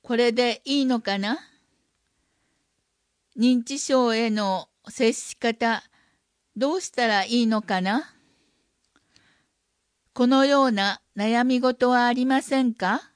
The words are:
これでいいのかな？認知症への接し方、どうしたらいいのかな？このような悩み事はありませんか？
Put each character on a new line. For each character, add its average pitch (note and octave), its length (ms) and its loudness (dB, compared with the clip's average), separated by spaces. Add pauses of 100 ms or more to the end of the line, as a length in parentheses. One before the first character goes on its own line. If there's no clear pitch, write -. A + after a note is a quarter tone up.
こ A#3+ 140 -4
れ A#3+ 160 4
で A#3 320 0
い C#4 200 -2
い - 20 0
の A#3+ 160 0
か G3+ 160 -4
な？ G#3 220 -4 (2000)
認 A#3+ 260 2
知 C#4 140 -10
症 B3 380 0
へ A3+ 140 0
の G3 400 -4 (180)
接 A#3+ 240 0
し - 240 -10
方、 A#3 480 -2 (720)
ど C#4 200 -2
う F#4 60 -4
し - 100 -12
た A#3+ 160 -2
ら G3+ 180 0
い A#3 160 0
い A3+ 60 2
の A3 140 0
か F#3+ 200 -4
な？ G#3+ 340 -4 (2000)
こ B3 140 2
の C4+ 180 4
よ C#4 200 4
う B3 60 0
な G3 300 -2 (160)
悩 A3+ 260 0
み B3+ 160 0
事 B3 300 0
は B3 160 2
あ A#3+ 80 0
り B3+ 120 -2
ま C4+ 160 0
せ C4+ 220 -2
ん A#3 100 0
か？ G3+ 420 -4